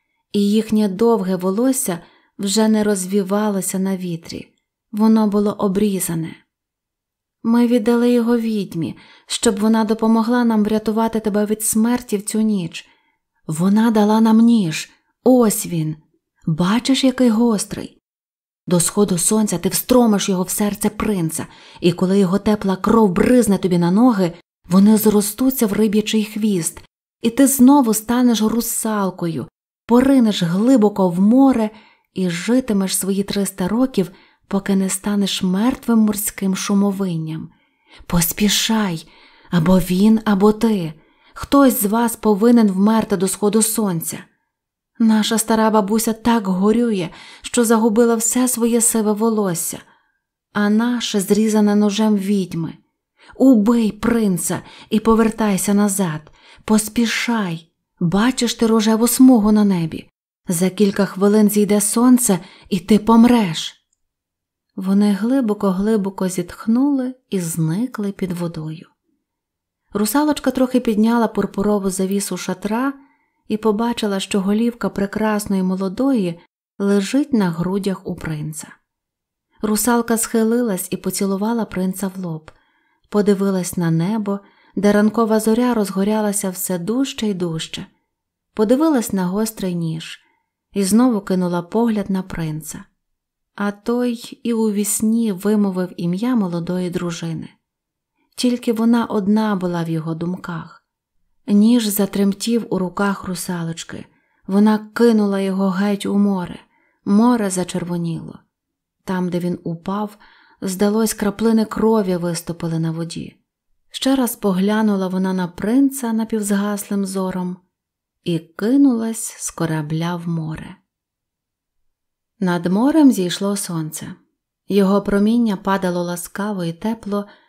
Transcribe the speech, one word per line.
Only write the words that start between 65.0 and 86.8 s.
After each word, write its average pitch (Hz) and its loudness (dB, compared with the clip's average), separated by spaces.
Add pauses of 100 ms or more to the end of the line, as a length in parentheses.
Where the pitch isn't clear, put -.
глибоко-глибоко 208 0
зітхнули 254 -2 (160)
і 196 -2
зникли 175 -4
під 185 -6
водою. 165 -10 (1040)
Русалочка 277 -2
трохи 254 0
підняла 226 0
пурпурову 196 -2
завісу 190 -4
шатра 214 -4 (560)
і 214 -2
побачила, 214 -2
що 196 -2
голівка 214 -2
прекрасної 208 -2
молодої 190 -2 (380)
лежить 202 0
на 202 2
грудях 185 -4
у 180 -8
принца. 156 -10 (920)
Русалка 233 0
схилилась 226 -2
і 240 -4
поцілувала 202 -4
принца 185 -6
в 185 -10
лоб, 160 -10 (580)
подивилась 196 0
на 170 0
небо, 202 -2 (360)
де 202 2
ранкова 214 2
зоря 233 2
розгорялася 202 -2
все 180 -6
дужче 220 -4